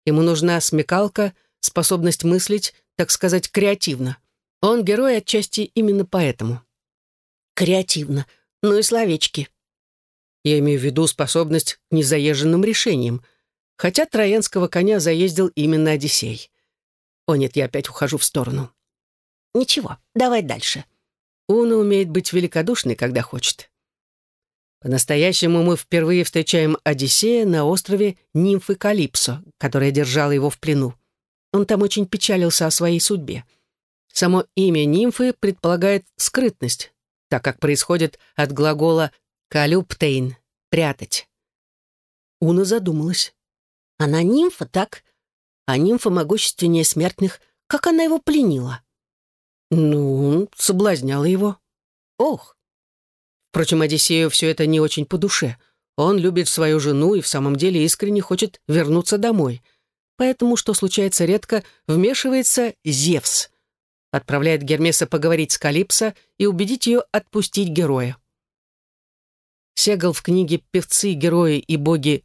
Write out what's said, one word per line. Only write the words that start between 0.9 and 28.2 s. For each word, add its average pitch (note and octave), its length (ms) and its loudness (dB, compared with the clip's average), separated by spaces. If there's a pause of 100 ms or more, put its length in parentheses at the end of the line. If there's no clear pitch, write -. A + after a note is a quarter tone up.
способность E3+ 640 0
мыслить, F#3 500 0 (220)
так F3 160 -2
сказать, F3+ 400 0
креативно. D3 640 -2 (440)
Он A3 220 2
герой A#3 340 2
отчасти G#3+ 440 -2 (140)
именно G3+ 300 2
поэтому. B2+ 560 -2 (920)
Креативно. D#3+ 720 -2 (380)
Ну G#3 160 2
и - 20 0
словечки. G3 680 -2 (920)
Я D3+ 160 2
имею C#3+ 200 2
в B2 40 -6
виду C#3+ 220 0
способность D#3 680 -2
к - 40 -20 (120)
незаезженным D3+ 720 0
решениям. C3 600 -2 (540)
Хотя F#3 280 0
троянского G#3 640 0
коня G3 320 2
заездил E3+ 500 0
именно D#3 420 2
Одиссей. C3+ 580 -4 (800)
О D#3+ 80 2
нет, C3+ 200 0
я C#3 100 0
опять C#3 240 -6
ухожу C#3+ 280 -4
в - 60 -2
сторону. C3 480 -4 (800)
Ничего, B3+ 440 -2 (160)
давай A#3+ 280 2
дальше. A#2+ 420 -6 (640)
Уна A3+ 280 2
умеет G3+ 340 2
быть F3 240 -2
великодушной, E3+ 640 -2
когда B2 260 -2
хочет. - 480 -8 (1120)
По-настоящему E3 800 2
мы F3 140 2
впервые E3+ 460 0
встречаем D#3+ 600 0
Одиссея D#3 640 0
на E3 200 2
острове F#3+ 520 0 (160)